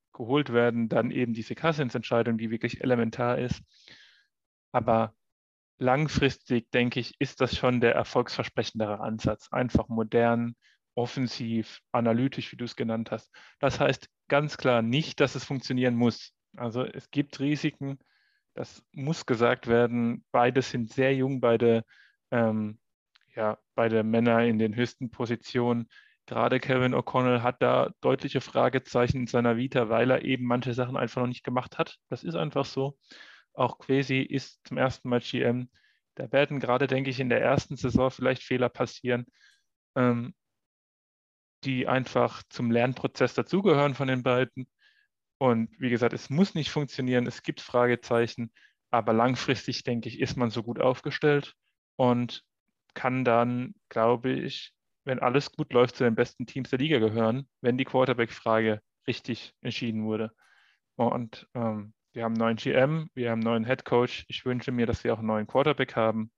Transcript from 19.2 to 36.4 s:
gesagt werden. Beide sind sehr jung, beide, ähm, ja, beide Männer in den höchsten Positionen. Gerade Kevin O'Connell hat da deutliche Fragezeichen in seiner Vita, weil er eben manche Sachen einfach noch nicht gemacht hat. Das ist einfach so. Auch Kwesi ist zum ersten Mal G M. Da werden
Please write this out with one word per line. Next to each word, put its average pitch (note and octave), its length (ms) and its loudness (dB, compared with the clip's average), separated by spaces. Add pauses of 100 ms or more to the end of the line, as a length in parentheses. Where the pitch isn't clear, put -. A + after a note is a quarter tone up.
gesagt A#2+ 420 2
werden. A#2 640 2
Beide B2 300 2
sind A#2 280 -6
sehr C3+ 240 2
jung, C3 280 -2
beide, A#2 420 4 (480)
ähm, A2 480 0 (560)
ja, G#2+ 220 -2 (180)
beide A2+ 280 2
Männer A#2 420 4
in A2+ 120 2
den A2 160 0
höchsten A#2+ 380 -4
Positionen. A#2+ 760 -2 (380)
Gerade B2 340 2
Kevin B2+ 340 2
O'Connell B2+ 460 2
hat B2 200 -2
da B2+ 380 2
deutliche C3 400 0
Fragezeichen B2 800 0
in B2 100 -4
seiner A#2+ 300 2
Vita, B2 320 0
weil A#2 200 2
er C3 140 2
eben B2+ 220 -2
manche B2 280 -2
Sachen B2+ 220 -4
einfach B2+ 240 -4
noch B2 80 -2
nicht B2 160 -10
gemacht - 340 -6
hat. - 200 -4 (100)
Das - 160 -10
ist E3 120 -6
einfach D3+ 280 -2
so. C3+ 340 -6 (560)
Auch - 260 -2
Kwesi C3+ 420 0
ist - 440 -8
zum - 120 -10
ersten B2+ 320 -2
Mal B2 100 2
G B2 220 -4
M. B2 280 0 (460)
Da B2+ 160 -10
werden C#3+ 300 0